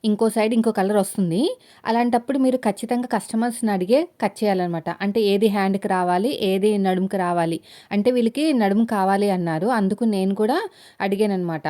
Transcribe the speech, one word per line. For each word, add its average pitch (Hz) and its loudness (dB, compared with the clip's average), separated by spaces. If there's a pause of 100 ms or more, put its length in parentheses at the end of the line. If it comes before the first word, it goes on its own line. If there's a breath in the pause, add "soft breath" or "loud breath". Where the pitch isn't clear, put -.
ఇంకో 214 2
సైడ్ 220 0
ఇంకో 226 2
కలర్ 208 0
వస్తుంది. 190 0 (440 soft breath)
అలాంటప్పుడు 240 0
మీరు 262 2
ఖచ్చితంగా 240 -4
కస్టమర్స్‌ని 226 -2
అడిగే 196 2 (220)
కట్ 196 -2
చేయాలన్నమాట. 180 -2 (120)
అంటే 202 0
ఏది 202 2
హ్యాండ్‌కి 196 -2
రావాలి, 185 0 (100)
ఏది 196 0
నడుముకి 190 0
రావాలి. 175 -2 (320 loud breath)
అంటే 208 2
వీళ్ళకి 247 0
నడుము 214 2
కావాలి 196 0
అన్నారు. 175 -2
అందుకు 202 0 (140)
నేను 190 0
కూడా 220 0 (400 loud breath)
అడిగానన్నమాట. 190 -2